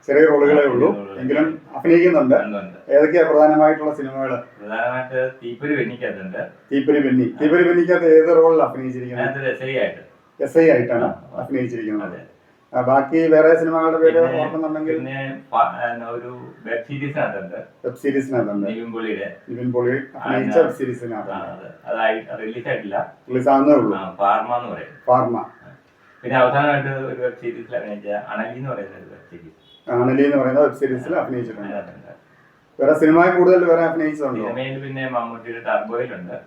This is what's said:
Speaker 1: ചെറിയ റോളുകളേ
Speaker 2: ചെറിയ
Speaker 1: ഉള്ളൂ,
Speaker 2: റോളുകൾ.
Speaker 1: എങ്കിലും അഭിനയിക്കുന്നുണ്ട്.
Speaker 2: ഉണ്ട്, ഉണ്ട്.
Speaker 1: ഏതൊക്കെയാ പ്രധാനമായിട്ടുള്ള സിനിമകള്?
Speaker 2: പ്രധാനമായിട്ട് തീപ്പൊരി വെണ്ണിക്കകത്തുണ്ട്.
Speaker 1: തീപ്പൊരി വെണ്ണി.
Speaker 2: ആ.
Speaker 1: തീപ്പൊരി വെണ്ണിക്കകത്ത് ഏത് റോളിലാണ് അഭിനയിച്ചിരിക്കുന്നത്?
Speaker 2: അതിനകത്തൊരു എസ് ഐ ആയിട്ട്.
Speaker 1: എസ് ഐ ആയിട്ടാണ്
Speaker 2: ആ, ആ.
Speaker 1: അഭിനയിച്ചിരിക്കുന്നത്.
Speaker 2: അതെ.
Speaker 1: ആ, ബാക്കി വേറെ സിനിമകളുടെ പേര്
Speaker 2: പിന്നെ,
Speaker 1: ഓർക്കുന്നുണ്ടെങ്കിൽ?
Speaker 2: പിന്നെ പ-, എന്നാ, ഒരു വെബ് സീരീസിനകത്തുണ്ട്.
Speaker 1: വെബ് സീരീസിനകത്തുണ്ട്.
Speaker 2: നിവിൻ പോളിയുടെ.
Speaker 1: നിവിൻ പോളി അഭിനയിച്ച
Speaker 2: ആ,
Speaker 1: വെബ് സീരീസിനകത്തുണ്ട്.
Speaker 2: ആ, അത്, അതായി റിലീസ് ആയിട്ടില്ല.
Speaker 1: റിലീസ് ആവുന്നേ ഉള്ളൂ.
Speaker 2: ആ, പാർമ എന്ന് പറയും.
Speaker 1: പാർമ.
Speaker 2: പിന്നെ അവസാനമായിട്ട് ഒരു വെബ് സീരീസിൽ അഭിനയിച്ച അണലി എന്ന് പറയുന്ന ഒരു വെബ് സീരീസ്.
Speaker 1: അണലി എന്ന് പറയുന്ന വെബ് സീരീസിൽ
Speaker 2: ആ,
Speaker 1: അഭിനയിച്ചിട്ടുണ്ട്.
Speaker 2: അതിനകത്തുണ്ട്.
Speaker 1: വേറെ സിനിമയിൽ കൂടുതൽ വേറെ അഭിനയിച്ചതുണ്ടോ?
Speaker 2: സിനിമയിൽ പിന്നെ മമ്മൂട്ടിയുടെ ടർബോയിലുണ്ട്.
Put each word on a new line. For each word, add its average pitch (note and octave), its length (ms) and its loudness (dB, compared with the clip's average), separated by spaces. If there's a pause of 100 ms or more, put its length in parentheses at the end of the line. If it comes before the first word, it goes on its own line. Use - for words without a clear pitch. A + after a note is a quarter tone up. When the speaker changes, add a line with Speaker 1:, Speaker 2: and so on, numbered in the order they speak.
Speaker 1:
ചെറിയ D3 180 6
റോളുകളേ D3 300 6
Speaker 2:
ചെറിയ C#3+ 140 4
Speaker 1:
ഉള്ളൂ, C#3+ 260 2
Speaker 2:
റോളുകൾ. - 240 -12
Speaker 1:
എങ്കിലും D3+ 420 0 (140)
അഭിനയിക്കുന്നുണ്ട്. E3+ 600 4
Speaker 2:
ഉണ്ട്, G#2 220 -2
ഉണ്ട്. F#2 340 -10
Speaker 1:
ഏതൊക്കെയാ D#3 400 4
പ്രധാനമായിട്ടുള്ള D3+ 640 4
സിനിമകള്? C3+ 480 -6
Speaker 2:
പ്രധാനമായിട്ട് B2+ 880 -6 (120)
തീപ്പൊരി C#3 320 -6
വെണ്ണിക്കകത്തുണ്ട്. A2 640 -8 (340)
Speaker 1:
തീപ്പൊരി C#3 360 2
വെണ്ണി. B2+ 160 2
Speaker 2:
ആ. G#2+ 180 -4
Speaker 1:
തീപ്പൊരി E3+ 260 4
വെണ്ണിക്കകത്ത് E3+ 380 2
ഏത് D#3+ 320 8
റോളിലാണ് D#3+ 320 6
അഭിനയിച്ചിരിക്കുന്നത്? B2 600 -6
Speaker 2:
അതിനകത്തൊരു C3+ 260 -6
എസ് C3 80 -12
ഐ C3 160 -4
ആയിട്ട്. - 200 -4 (440)
Speaker 1:
എസ് C#3 140 0
ഐ D#3+ 120 8
ആയിട്ടാണ് A#2+ 340 2
Speaker 2:
ആ, G2+ 40 0
ആ. - 340 -10
Speaker 1:
അഭിനയിച്ചിരിക്കുന്നത്. A2 680 -6
Speaker 2:
അതെ. F2 120 -14 (540)
Speaker 1:
ആ, B2+ 60 0
ബാക്കി C3+ 460 2
വേറെ D#3 280 8
സിനിമകളുടെ D#3+ 420 0
പേര് D#3+ 240 6
Speaker 2:
പിന്നെ, E3 200 2
Speaker 1:
ഓർക്കുന്നുണ്ടെങ്കിൽ? D#3 560 -4
Speaker 2:
പിന്നെ C3+ 440 -10 (120)
പ-, A#2 400 -2
എന്നാ, A#2 140 -12
ഒരു A#2+ 200 -10 (380)
വെബ് A#2 240 -6
സീരീസിനകത്തുണ്ട്. B2+ 680 -8 (300)
Speaker 1:
വെബ് B2 100 -6
സീരീസിനകത്തുണ്ട്. B2 720 -2
Speaker 2:
നിവിൻ A2+ 240 -8
പോളിയുടെ. G#2+ 460 -8 (120)
Speaker 1:
നിവിൻ B2 220 -6
പോളി B2 300 -2 (160)
അഭിനയിച്ച B2+ 400 -2
Speaker 2:
ആ, E3 40 4
Speaker 1:
വെബ് D3+ 100 2
സീരീസിനകത്തുണ്ട്. A2+ 600 -8
Speaker 2:
ആ, G2 80 -10
അത്, - 560 -12
അതായി - 260 -2 (180)
റിലീസ് A2+ 280 -10
ആയിട്ടില്ല. G#2+ 460 -6 (160)
Speaker 1:
റിലീസ് B2+ 200 0
ആവുന്നേ C#3 260 6
ഉള്ളൂ. G#2+ 220 0
Speaker 2:
ആ, F#2 120 -10
പാർമ G#2 460 0
എന്ന് A2 200 -8
പറയും. - 120 -14 (200)
Speaker 1:
പാർമ. B2 380 2 (800)
Speaker 2:
പിന്നെ B2+ 140 -2
അവസാനമായിട്ട് C3+ 520 2
ഒരു C3 320 -6
വെബ് A#2+ 200 -4
സീരീസിൽ A#2 340 -10
അഭിനയിച്ച G#2 320 -8
അണലി G#2 500 -8
എന്ന് C3+ 120 -8
പറയുന്ന G2 280 -10
ഒരു F#2 60 -20
വെബ് - 280 -20
സീരീസ്. - 580 -20
Speaker 1:
അണലി C3 340 2
എന്ന് C#3+ 140 2
പറയുന്ന C3 240 2
വെബ് C3+ 120 4
സീരീസിൽ B2+ 420 -4
Speaker 2:
ആ, D3 80 -2
Speaker 1:
അഭിനയിച്ചിട്ടുണ്ട്. A2 440 -8
Speaker 2:
അതിനകത്തുണ്ട്. G2+ 460 -14 (640)
Speaker 1:
വേറെ D3 200 2
സിനിമയിൽ E3+ 380 4
കൂടുതൽ F3+ 280 6
വേറെ E3 160 4
അഭിനയിച്ചതുണ്ടോ? D3+ 600 -2
Speaker 2:
സിനിമയിൽ C3 400 -8
പിന്നെ C3 280 -8
മമ്മൂട്ടിയുടെ A#2 500 -8
ടർബോയിലുണ്ട്. A2 760 -6 (140)